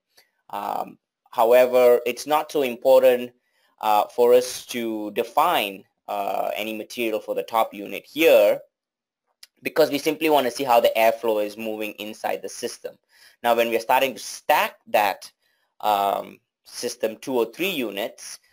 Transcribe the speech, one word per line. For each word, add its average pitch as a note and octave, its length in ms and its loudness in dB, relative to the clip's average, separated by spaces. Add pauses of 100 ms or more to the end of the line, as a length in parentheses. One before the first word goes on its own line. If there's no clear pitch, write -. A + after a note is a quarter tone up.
(500)
Um, - 480 -8 (320)
however, B2 760 4
it's B2 200 -6
not D3+ 240 -2
so D3 120 -2
important, B2 680 2 (480)
uh, G#2+ 280 2
for A#2+ 260 4
us - 320 2
to A2 460 -8
define, A#2 720 -2 (240)
uh, G2+ 480 -4
any A2 200 -8
material A2 440 -6
for G#2 140 -8
the G2 80 -6
top A2+ 300 -2
unit G2+ 320 -12
here B2+ 560 4 (1040)
because C#3 280 0
we C#3 80 -4
simply D#3 300 -2
wanna C3+ 220 2
see C#3 140 -8
how A#2+ 160 4
the A#2 160 2
airflow A2+ 480 2
is G#2 120 -10
moving G#2+ 360 -8
inside G#2 500 -10
the G2 60 -12
system. - 500 -14 (440)
Now, A#2+ 120 2
when A#2 140 0
we're A2+ 120 -2
starting C3 340 0
to G2 60 -16
stack - 580 -4 (100)
that, G#2 420 -2 (500)
um, G2+ 600 -2 (240)
system A2 540 -8
two C3+ 160 -8
or A2+ 120 0
three F#3 240 -6
units, A#2 680 -8 (140)